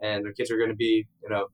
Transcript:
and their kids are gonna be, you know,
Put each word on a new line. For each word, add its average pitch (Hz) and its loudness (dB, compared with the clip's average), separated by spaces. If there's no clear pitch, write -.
and 104 -2
their 101 -8
kids 120 -4
are 113 0
gonna 113 2
be, 110 2
you 107 -14
know, 101 -2